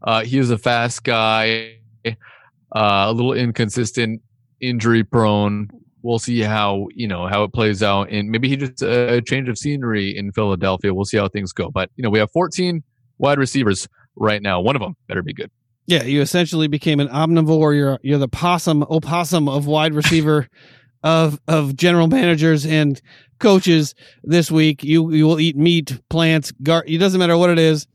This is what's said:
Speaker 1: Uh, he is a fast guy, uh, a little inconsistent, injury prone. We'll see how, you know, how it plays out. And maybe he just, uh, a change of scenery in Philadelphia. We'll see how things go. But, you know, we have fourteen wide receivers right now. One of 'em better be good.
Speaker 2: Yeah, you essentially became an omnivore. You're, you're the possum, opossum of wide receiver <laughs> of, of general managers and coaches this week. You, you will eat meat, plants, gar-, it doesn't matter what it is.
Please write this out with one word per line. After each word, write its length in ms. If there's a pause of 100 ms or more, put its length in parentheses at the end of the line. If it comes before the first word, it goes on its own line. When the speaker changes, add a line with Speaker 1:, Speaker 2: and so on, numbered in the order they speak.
Speaker 1:
Uh, 200
he 160
is 120
a 80
fast 440
guy, 760 (260)
uh, 80 (600)
a 400
little 200
inconsistent, 880 (400)
injury 420
prone. 680 (320)
We'll 180
see 200
how, 540
you 140
know, 180
how 160
it 100
plays 300
out. 280
And 200
maybe 180
he 80
just, 260
uh, 320
a 80
change 260
of 100
scenery 580
in 140
Philadelphia. 640
We'll 120
see 100
how 120
things 240
go. 180
But, 260
you 60
know, 80
we 100
have 100
fourteen 540 (340)
wide 200
receivers 500 (260)
right 260
now. 200
One 160
of 60
'em 120 (140)
better 140
be 120
good. 160 (360)
Speaker 2:
Yeah, 180
you 160
essentially 480
became 320
an 80
omnivore. 680
You're, 280
you're 160
the 100
possum, 560
opossum 640
of 180
wide 280
receiver 540 (280)
<laughs> 260
of, 460
of 280
general 300
managers 580
and 360 (400)
coaches 540 (280)
this 280
week. 340
You, 280
you 140
will 140
eat 160
meat, 520
plants, 440 (100)
gar-, 240
it 120
doesn't 200
matter 180
what 140
it 80
is. 360